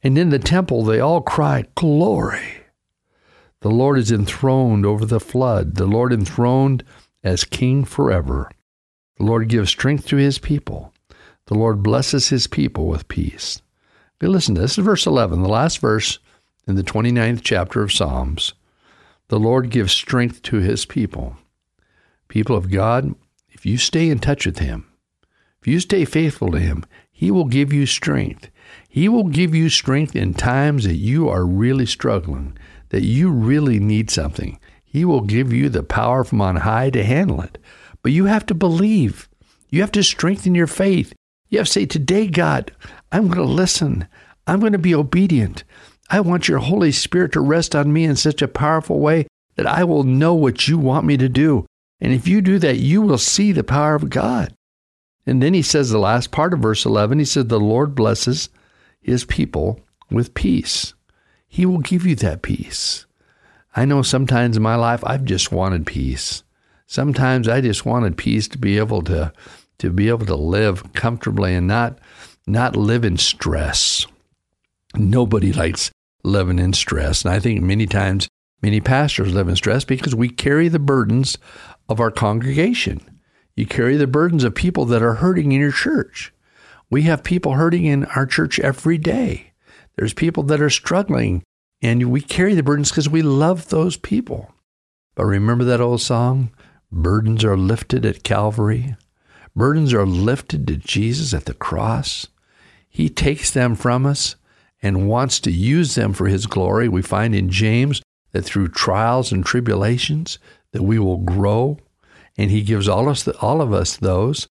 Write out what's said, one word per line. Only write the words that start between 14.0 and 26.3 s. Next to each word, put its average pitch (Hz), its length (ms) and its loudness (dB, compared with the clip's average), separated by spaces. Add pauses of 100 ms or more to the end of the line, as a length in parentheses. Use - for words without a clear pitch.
Okay, 160 100 -2
listen 180 280 2
to 85 60 0
this. 127 100 0
This - 80 -2
is 190 60 2
verse 202 200 2
eleven, 92 360 0
the 92 60 0
last 123 300 0
verse 107 400 -2 (500)
in 98 80 -2
the 95 80 0
twenty-ninth 117 600 0
chapter 95 400 -2
of 101 100 -2
Psalms. 69 600 -2 (760)
The 110 100 0
Lord 120 300 0
gives 110 240 0
strength - 500 -2
to - 140 -2
his 104 280 0
people. 60 520 -6 (880)
People 110 300 0
of 92 140 -2
God, 113 440 0 (340)
if - 160 -16
you 107 120 -2
stay 160 320 0
in 139 100 0
touch - 280 -2
with 82 100 -6
him, 71 300 -6 (760)
if - 40 -4
you 147 120 2
stay 185 240 0
faithful 147 480 -2